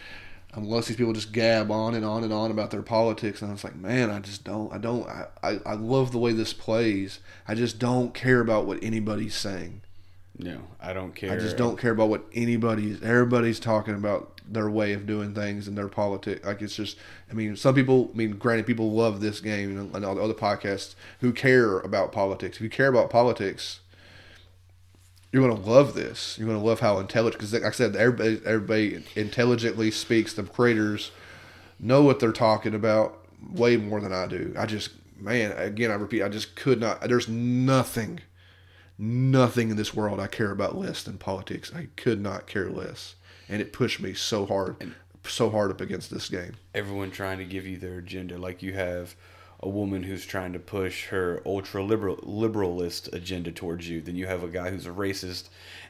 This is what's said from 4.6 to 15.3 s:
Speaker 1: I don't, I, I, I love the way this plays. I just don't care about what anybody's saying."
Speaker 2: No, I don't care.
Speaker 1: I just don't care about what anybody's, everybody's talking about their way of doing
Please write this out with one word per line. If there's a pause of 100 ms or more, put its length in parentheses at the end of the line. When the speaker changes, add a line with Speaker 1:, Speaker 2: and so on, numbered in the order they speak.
Speaker 1:
I
don't,
I, (160)
I,
I
love
the
way
this
plays. (280)
I
just
don't
care
about
what
anybody's
saying." (560)
Speaker 2:
No, (180)
I
don't
care.
Speaker 1:
I
just
don't
care
about
what (100)
anybody's,
everybody's
talking
about
their
way
of
doing